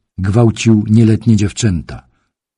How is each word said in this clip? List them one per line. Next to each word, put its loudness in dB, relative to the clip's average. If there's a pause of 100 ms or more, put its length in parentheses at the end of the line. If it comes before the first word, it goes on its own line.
(180)
gwałcił 0
nieletnie 2
dziewczęta, -4 (500)